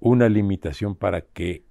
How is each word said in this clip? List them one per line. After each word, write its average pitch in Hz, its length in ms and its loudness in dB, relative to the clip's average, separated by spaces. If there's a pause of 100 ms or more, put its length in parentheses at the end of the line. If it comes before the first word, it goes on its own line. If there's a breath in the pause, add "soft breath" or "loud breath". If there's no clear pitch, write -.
una 120 280 4
limitación 98 680 -2
para 87 260 -4
que 87 480 -8